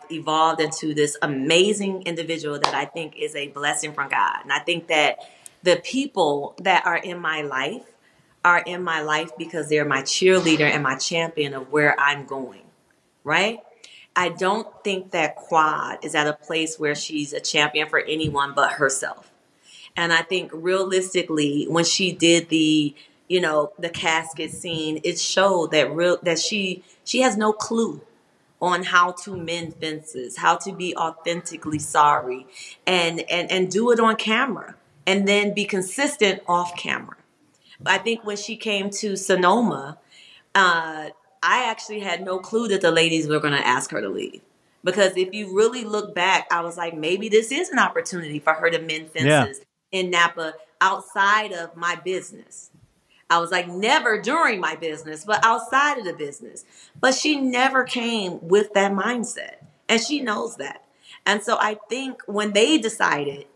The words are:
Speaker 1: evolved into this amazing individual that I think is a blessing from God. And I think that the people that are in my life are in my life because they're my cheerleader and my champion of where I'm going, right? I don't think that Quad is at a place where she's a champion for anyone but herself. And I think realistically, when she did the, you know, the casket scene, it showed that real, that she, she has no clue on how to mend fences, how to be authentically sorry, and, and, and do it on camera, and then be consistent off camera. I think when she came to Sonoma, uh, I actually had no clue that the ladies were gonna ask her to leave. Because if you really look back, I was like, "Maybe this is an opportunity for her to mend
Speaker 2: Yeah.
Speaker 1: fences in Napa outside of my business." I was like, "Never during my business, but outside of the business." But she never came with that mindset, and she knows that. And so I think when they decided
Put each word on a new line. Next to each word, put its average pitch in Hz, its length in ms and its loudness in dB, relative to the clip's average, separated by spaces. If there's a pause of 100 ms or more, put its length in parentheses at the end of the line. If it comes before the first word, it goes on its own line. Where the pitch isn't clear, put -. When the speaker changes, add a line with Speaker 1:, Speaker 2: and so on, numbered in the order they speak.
(100)
Speaker 1:
evolved 156 500 2
into 151 320 -2
this 147 300 0
amazing 185 800 2
individual 160 560 -6
that - 160 0
I 139 100 -2
think 151 320 -10
is 151 200 -6
a 143 120 -6
blessing 147 440 -4
from 143 160 -4
God. 123 340 0
And 139 100 -6
I 143 60 2
think 170 300 -4
that 151 300 2 (440)
the 175 140 4
people 165 840 -2
that 180 220 4
are 170 120 0
in 180 240 -8
my 156 220 -4
life 147 420 -6 (600)
are 175 140 6
in 180 240 -6
my 160 200 -2
life 156 360 -2
because 160 300 -6
they're 151 160 2
my 135 180 0
cheerleader 165 640 4
and 147 140 2
my 135 140 0
champion 165 580 -4
of 131 160 -12
where 147 280 4
I'm 143 280 0
going, 123 360 -10 (600)
right? 190 360 0 (580)
I 180 120 2
don't 190 360 -2 (160)
think 185 280 -4
that 160 260 0
Quad 156 680 0
is 156 100 -6
at 151 120 2
a 151 60 0
place 160 460 -6
where 147 160 -2
she's 147 380 -6
a 143 80 -6
champion 151 480 0
for 156 120 2
anyone 143 540 -2
but 139 180 2
herself. - 580 -2 (640)
And 170 160 2
I 165 100 6
think 175 320 -4
realistically, 170 1120 0
when 165 180 2
she 180 280 0
did 165 360 4
the, 156 460 2 (340)
you 180 120 0
know, 151 380 0
the 170 120 -6
casket 165 640 -2
scene, 156 520 -6
it 170 140 -2
showed 185 540 2
that 147 220 4
real, 175 280 2
that 165 160 0
she, 190 440 -4 (220)
she 240 160 0
has 254 160 4
no 214 160 2
clue 214 480 -2 (640)
on 175 220 0
how 180 280 4
to 185 240 -12
mend 165 400 -6
fences, 151 600 -10
how 170 180 4
to 190 160 -8
be 175 240 -6
authentically 165 840 -4
sorry, 147 680 2 (400)
and, 170 340 2 (100)
and, 170 220 -2
and 185 180 2
do 220 200 2
it 226 100 4
on 220 160 4
camera, 220 600 -2 (300)
and 196 220 2
then 202 240 4
be 208 140 -2
consistent 202 840 0
off 175 260 0
camera. - 420 -8 (680)
I 190 140 4
think 220 260 -4
when 208 140 -8
she 220 180 -10
came 202 340 -4
to 196 240 -4
Sonoma, 180 840 2 (560)
uh, 160 560 2 (320)
I 208 240 4
actually 214 340 -6
had 185 240 -4
no 185 140 -4
clue 220 300 -4
that 196 120 0
the 175 100 4
ladies 165 380 2
were 151 120 2
gonna 147 180 2
ask 127 340 2
her 101 80 -4
to 104 80 -4
leave. - 320 -8 (420)
Because 185 340 2
if 185 180 -2
you 202 200 -8
really 233 300 2
look 214 300 -4
back, 180 360 2
I 175 120 0
was 170 140 -8
like, 170 200 -6
"Maybe 180 320 -2
this 220 240 2
is 349 160 -2
an 320 100 -4
opportunity 170 600 -2
for 156 160 2
her 160 160 0
to 165 80 0
mend 160 360 -8
Speaker 2:
Yeah. 147 300 4
Speaker 1:
fences 135 200 -10 (280)
in 185 180 -2
Napa 170 440 2 (260)
outside 196 720 0
of 170 240 -10
my 170 200 -4
business." - 760 -10 (580)
I 170 100 4
was 170 120 -4
like, 180 180 -2
"Never 214 520 2
during 254 400 0
my 160 160 -4
business, 156 480 -10
but 208 200 0
outside 262 540 2
of 226 60 -8
the 170 100 -6
business." 143 500 -12 (340)
But 262 160 4
she 302 240 0
never 262 460 2
came 233 540 -2 (100)
with 208 240 4
that 196 200 4
mindset, 214 640 -4 (320)
and 220 120 4
she 285 200 -2
knows 233 360 -6
that. - 280 -12 (420)
And 208 160 2
so 233 180 0
I 214 160 0 (120)
think 262 380 -6
when 208 280 -2
they 269 240 6
decided 147 760 -2